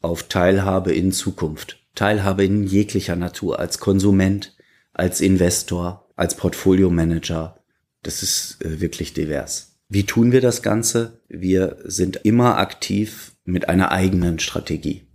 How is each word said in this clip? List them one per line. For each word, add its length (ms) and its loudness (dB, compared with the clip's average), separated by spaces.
auf 220 -4
Teilhabe 680 2
in 180 2
Zukunft. 680 -6
Teilhabe 500 0
in 220 2
jeglicher 500 0
Natur, 440 -4
als 200 -6
Konsument, 800 2
als 300 -2
Investor, 960 0
als 200 -2
Portfolio-Manager. 1300 0
Das 220 -8
ist, 420 -6
äh, 160 -6
wirklich 320 -4
divers. 640 -6
Wie 160 0
tun 280 4
wir 100 6
das 220 0
Ganze? 680 -2
Wir 560 0
sind 380 -4
immer 340 4
aktiv 760 -4
mit 240 -2
einer 220 4
eigenen 480 0
Strategie 760 -6